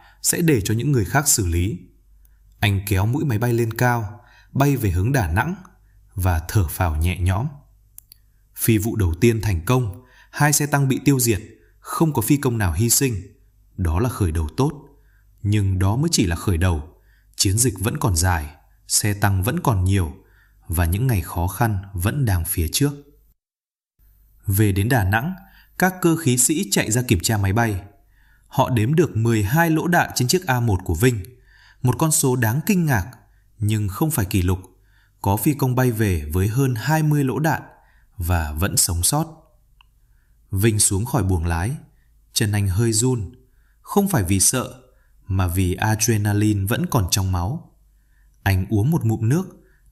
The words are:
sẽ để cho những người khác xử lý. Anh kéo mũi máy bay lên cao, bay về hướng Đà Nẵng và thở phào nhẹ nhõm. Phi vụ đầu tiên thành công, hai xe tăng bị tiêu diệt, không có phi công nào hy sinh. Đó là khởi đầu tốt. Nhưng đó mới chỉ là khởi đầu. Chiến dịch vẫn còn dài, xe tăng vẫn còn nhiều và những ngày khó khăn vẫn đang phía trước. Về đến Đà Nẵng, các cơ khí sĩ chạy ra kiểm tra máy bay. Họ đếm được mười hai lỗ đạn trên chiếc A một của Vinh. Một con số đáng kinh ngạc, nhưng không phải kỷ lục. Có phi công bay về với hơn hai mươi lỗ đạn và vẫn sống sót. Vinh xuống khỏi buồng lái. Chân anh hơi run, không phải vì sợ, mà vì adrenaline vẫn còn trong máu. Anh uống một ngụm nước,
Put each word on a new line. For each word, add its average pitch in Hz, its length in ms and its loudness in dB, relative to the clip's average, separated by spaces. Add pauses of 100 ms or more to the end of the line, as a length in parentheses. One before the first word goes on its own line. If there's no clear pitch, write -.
(220)
sẽ - 180 -2
để 156 200 4
cho 104 140 -2
những 120 180 -2
người 120 120 2
khác 139 240 0
xử 101 180 0
lý. 87 320 -2 (840)
Anh 101 260 0
kéo 98 200 2
mũi 120 180 0
máy 117 140 0
bay 120 140 0
lên 117 220 0
cao, 120 460 -2 (320)
bay 139 240 2
về 110 140 0
hướng 92 220 2
Đà 117 160 2
Nẵng 113 260 0 (600)
và 90 340 0
thở 92 200 2
phào 82 280 -2
nhẹ 82 220 0
nhõm. 95 280 0 (1120)
Phi 113 220 2
vụ 101 180 -2
đầu 90 240 0
tiên 117 200 4
thành 85 240 -2
công, 123 400 -2 (260)
hai 147 220 2
xe 147 140 0
tăng 143 220 2
bị 139 160 0
tiêu 139 160 4
diệt, 113 220 2 (360)
không - 340 0
có 117 100 0
phi 143 140 2
công 131 220 0
nào 92 140 0
hy 110 180 2
sinh. 127 240 0 (640)
Đó 85 240 0
là 123 80 0
khởi 90 240 -2
đầu 80 240 -2
tốt. 147 160 0 (680)
Nhưng 101 360 2
đó 98 180 2
mới 151 160 0
chỉ 123 140 2
là 85 100 -2
khởi 85 220 0
đầu. 82 300 0 (480)
Chiến 98 220 0
dịch 135 220 0
vẫn 202 160 -2
còn 98 200 0
dài, 80 380 -2 (340)
xe - 260 -2
tăng 98 280 0
vẫn 135 180 -2
còn 101 240 0
nhiều 92 280 0 (560)
và 85 160 0
những 98 220 0
ngày 113 140 0
khó 85 280 -4
khăn 110 300 -2 (140)
vẫn 117 320 -2
đang 92 200 0
phía 80 280 -2
trước. 143 200 0 (1500)
Về 101 260 2
đến 98 160 0
Đà 123 160 2
Nẵng, 113 300 0 (440)
các 180 220 0
cơ 165 160 4
khí 127 220 0
sĩ 165 320 0
chạy 127 200 0
ra 120 120 0
kiểm 107 180 0
tra 110 180 -2
máy 98 140 0
bay. 107 300 -2 (640)
Họ - 240 -2
đếm 117 240 0
được 156 220 2
mười 113 280 2
hai 160 260 2
lỗ 156 160 0
đạn 175 280 2
trên - 140 2
chiếc 180 180 0
A 127 140 0
một 113 240 2
của 85 100 -2
Vinh. 110 280 2 (600)
Một 123 160 2
con 160 120 2
số 131 260 2
đáng 120 300 0
kinh 180 200 2
ngạc, 127 200 0 (520)
nhưng 104 300 0
không 156 220 -2
phải 127 140 -2
kỷ 92 180 0
lục. 90 160 0 (640)
Có 101 140 0
phi 147 180 2
công 131 200 0
bay 127 160 2
về 101 420 0
với 92 160 2
hơn 131 260 0
hai 151 280 0
mươi 151 220 2
lỗ 127 140 -2
đạn 151 240 0 (540)
và 82 360 -2
vẫn 82 240 -2
sống 85 260 0
sót. 151 240 0 (1200)
Vinh 107 280 2
xuống 101 260 0
khỏi 131 180 -2
buồng 92 240 0
lái. 85 240 -2 (640)
Chân 104 200 0
anh 101 160 0
hơi 113 240 0
run, 117 400 -2 (480)
không 202 280 0
phải 131 140 2
vì 95 180 0
sợ, - 340 0 (520)
mà 95 200 0
vì 90 280 0
adrenaline 104 920 0
vẫn 120 200 -2
còn - 240 0
trong 95 220 0
máu. 95 400 -4 (680)
Anh 95 280 0
uống 110 200 2
một 165 140 0
ngụm 110 240 0
nước, 175 180 0 (460)